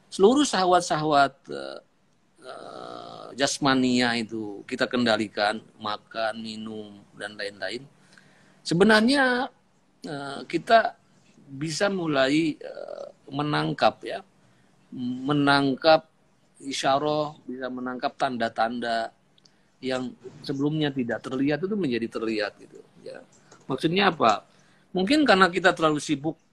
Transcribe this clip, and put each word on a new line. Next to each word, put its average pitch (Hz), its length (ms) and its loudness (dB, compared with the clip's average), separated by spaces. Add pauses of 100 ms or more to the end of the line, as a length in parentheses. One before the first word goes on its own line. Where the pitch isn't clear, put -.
seluruh 254 400 6
syahwat-syahwat, 156 840 2 (180)
eh, 69 260 -10 (680)
eh, 120 840 -16 (100)
jasmania 127 800 2
itu 107 480 -8
kita 127 240 -4
kendalikan, 110 720 0 (160)
makan, 110 640 -8
minum, 110 560 -12 (160)
dan 104 240 -14
lain-lain. 104 480 -10 (800)
Sebenarnya, 247 880 4 (560)
eh, 139 400 -10
kita 220 480 2 (480)
bisa 156 480 -4
mulai, 151 640 2
eh, 50 500 -12 (220)
menangkap, 147 720 0
ya, - 240 -10 (1040)
menangkap 143 800 4 (560)
isyarah, 147 800 -2
bisa 127 240 -8
menangkap 127 480 -6
tanda-tanda 117 960 -2 (720)
yang 127 300 -4 (260)
sebelumnya 147 480 -2
tidak 120 320 -4
terlihat 139 400 -2
itu 190 160 -4
menjadi 120 320 -2
terlihat, 110 480 -6
gitu, - 240 -20 (240)
ya. - 160 -16 (480)
Maksudnya 170 400 0
apa? 120 380 2 (480)
Mungkin 254 340 2
karena 190 220 6
kita 180 240 4
terlalu 156 260 2
sibuk 151 380 -4 (140)